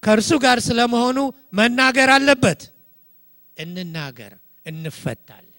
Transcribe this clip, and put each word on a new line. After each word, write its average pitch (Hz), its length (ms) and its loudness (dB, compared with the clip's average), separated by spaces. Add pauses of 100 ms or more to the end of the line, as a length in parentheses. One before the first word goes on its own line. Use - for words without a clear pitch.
ከእርሱ 214 360 2
ጋር 247 220 2
ስለመሆኑ 240 560 0 (360)
መናገር 254 560 2
አለበት። 269 520 2 (960)
እንናገር፣ 156 760 -12 (320)
እንፈታለን። 151 920 -12